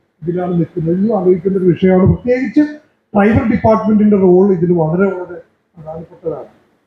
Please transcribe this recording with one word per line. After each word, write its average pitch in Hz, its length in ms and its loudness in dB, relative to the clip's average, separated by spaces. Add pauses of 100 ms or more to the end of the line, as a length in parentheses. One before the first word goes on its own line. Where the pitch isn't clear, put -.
(220)
ഇതിലാണ് 180 320 -4
നിൽക്കുന്നത്. 165 400 -4
ഇന്നും 208 240 0
ആലോചിക്കേണ്ട 185 380 0
ഒരു 180 80 -2
വിഷയമാണ്. 185 420 2
പ്രത്യേകിച്ച് 262 760 0 (300)
ട്രൈബൽ 214 360 2
ഡിപ്പാർട്ട്മെന്റിന്റെ 214 680 2
റോൾ 185 360 4
ഇതിൽ 175 200 0
വളരെ 170 300 0
വളരെ 180 320 -4 (420)
പ്രധാനപ്പെട്ടതാണ്. 160 680 -14 (420)